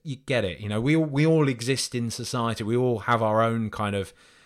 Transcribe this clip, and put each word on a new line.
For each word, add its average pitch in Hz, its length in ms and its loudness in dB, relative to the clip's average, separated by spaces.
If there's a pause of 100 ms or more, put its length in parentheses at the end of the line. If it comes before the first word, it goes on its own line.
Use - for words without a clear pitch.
you 143 140 -8
get 123 260 -2
it. 85 160 -6
You 104 100 -8
know, 104 120 -2
we 143 140 2
all, 160 100 2
we 147 200 2
all 160 220 4
exist 127 480 -2
in 117 160 -2
society. 117 540 -4
We 110 100 0
all 123 240 2
have 113 240 2
our 110 180 4
own 113 280 0
kind 101 260 -4
of 98 180 -4 (320)